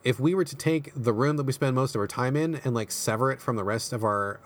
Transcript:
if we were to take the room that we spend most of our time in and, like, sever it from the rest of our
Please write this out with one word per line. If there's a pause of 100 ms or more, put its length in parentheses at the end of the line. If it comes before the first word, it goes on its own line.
if
we
were
to
take
the
room
that
we
spend
most
of
our
time
in
and,
like,
sever
it
from
the
rest
of
our